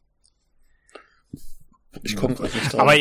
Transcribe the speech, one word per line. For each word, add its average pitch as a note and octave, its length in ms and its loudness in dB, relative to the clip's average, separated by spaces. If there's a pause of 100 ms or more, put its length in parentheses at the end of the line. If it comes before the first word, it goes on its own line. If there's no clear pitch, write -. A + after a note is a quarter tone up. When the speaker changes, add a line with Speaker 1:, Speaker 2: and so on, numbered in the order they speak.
(2000)
Speaker 1:
Ich G#3 120 -6
komm B3+ 200 -2
grad - 200 -8
nicht D#3 160 -4
drauf. - 100 0
Speaker 2:
Aber D3 200 6